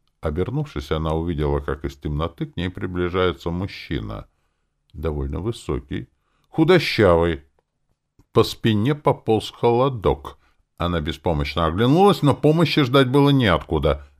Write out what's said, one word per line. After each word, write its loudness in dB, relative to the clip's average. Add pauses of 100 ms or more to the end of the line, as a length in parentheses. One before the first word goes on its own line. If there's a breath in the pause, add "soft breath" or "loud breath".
(200)
Обернувшись, -6
она -2
увидела, -2
как -8
из -8
темноты -6
к -14
ней -4
приближается -4
мужчина. -8 (640)
Довольно -6
высокий, -8 (400)
худощавый. 4 (920)
По 4
спине 0
пополз -2
холодок. -2 (380)
Она -2
беспомощно -2
оглянулась, 2
но 2
помощи 2
ждать 4
было 4
неоткуда, 2 (120)